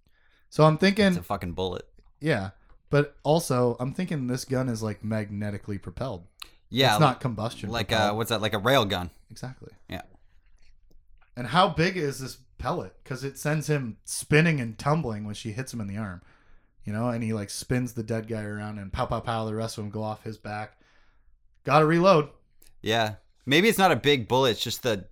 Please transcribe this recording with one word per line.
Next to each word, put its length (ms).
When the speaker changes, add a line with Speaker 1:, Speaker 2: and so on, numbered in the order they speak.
Speaker 1:
So 160
I'm 120
thinking 280
Speaker 2:
It's 120
a 60
fucking 300
bullet. 340
Speaker 1:
Yeah, 300
but 340
also, 560
I'm 140
thinking 340
this 160
gun 240
is, 160
like, 220
magnetically 720
propelled. 480
Speaker 2:
Yeah, 260
Speaker 1:
It's 40
not 220
combustion 480
Speaker 2:
like 180
Speaker 1:
propelled. 240
Speaker 2:
a, 60
what's 120
that? 120
Like 120
a 60
rail 240
gun. 260
Speaker 1:
Exactly. 400
Speaker 2:
Yeah. 140
Speaker 1:
And 100
how 220
big 260
is 240
this 200
pellet? 360
'Cause 180
it 140
sends 300
him 360
spinning 560
and 180
tumbling 460
when 120
she 180
hits 200
him 60
in 80
the 100
arm. 240
You 100
know, 160
and 140
he, 100
like, 160
spins 440
the 100
dead 240
guy 160
around 360
and 120
pow, 140
pow, 160
pow, 240
the 100
rest 220
of 60
them 80
go 120
off 200
his 140
back. 360
Gotta 180
reload. 440
Speaker 2:
Yeah. 340
Maybe 220
it's 100
not 140
a 60
big 320
bullet, 220
it's 120
just 200
the 280